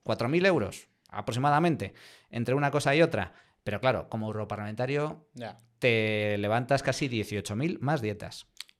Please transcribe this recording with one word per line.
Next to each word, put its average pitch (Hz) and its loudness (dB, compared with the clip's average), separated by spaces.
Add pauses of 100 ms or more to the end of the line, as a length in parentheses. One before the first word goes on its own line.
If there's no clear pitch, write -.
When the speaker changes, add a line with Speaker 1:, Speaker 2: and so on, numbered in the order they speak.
Speaker 1:
cuatro 120 -2
mil 175 4
euros 147 2 (200)
aproximadamente, 131 0 (360)
entre 120 0
una 143 0
cosa 143 2
y 165 8
otra. 107 0 (300)
Pero 101 -4
claro, 110 2
como 110 -4
europarlamentario 107 -4
Speaker 2:
Ya. 113 -12 (200)
Speaker 1:
te 107 2
levantas 117 2
casi 139 -2
dieciocho 104 -4
mil 156 -2
más 139 -2
dietas. - -8 (340)